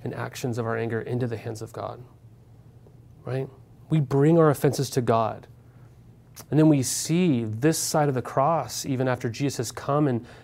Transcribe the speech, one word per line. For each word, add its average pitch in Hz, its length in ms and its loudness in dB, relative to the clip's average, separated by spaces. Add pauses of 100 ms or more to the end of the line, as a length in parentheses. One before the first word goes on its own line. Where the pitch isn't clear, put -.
and 127 100 -8
actions 120 440 -6
of 117 80 -4
our 113 120 -2
anger 113 240 -4
into 123 260 -4
the 113 100 -6
hands 110 240 -10
of 110 120 -12
God, 110 280 -10 (1200)
right? 131 240 -6 (400)
We 160 100 4
bring 143 400 4
our 160 100 8
offenses - 420 0
to 131 100 -2
God. 113 460 0 (1040)
And 143 100 2
then 156 100 8
we 143 140 4
see 156 640 0
this 117 320 0
side 147 320 0
of 135 40 0
the 123 80 -2
cross, 139 640 -2
even 131 220 -2
after 127 220 -2
Jesus 135 280 -4
has 117 140 -6
come 147 360 0
and, 117 180 -2 (180)